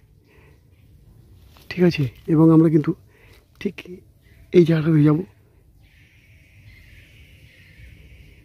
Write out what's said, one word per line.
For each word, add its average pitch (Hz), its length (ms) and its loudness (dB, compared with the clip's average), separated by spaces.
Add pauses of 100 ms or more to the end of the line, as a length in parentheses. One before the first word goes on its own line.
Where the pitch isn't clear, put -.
(1700)
ঠিক 180 180 -4
আছে? 151 160 -4 (300)
এবং 160 120 4 (100)
আমরা 165 180 4
কিন্তু 160 160 -2 (680)
ঠিক 196 140 -10 (800)
এই 180 160 4
জায়গাটা 160 260 -2
হয়ে 147 140 2
যাব। 151 100 0 (3250)